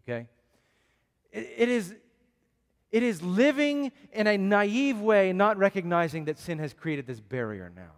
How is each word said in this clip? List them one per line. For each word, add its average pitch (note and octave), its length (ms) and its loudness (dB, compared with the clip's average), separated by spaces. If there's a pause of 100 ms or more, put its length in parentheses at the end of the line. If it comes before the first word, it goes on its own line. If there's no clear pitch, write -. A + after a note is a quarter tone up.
okay? A#2+ 240 -8 (1040)
It, A3 260 -12
it A#3 120 2
is, G#3+ 260 -2 (960)
it A3+ 100 2
is A3 200 -2
living C#4 720 2 (180)
in G#3+ 160 0
a G#3 100 4
naive G#3 640 2
way, G3+ 320 4
not G3+ 260 2
recognizing E3+ 680 0
that D#3 120 -4
sin E3 220 -8
has D#3 140 -6
created C#3+ 340 -6
this A#2+ 140 -12
barrier G#2+ 520 -8
now, F2 240 -20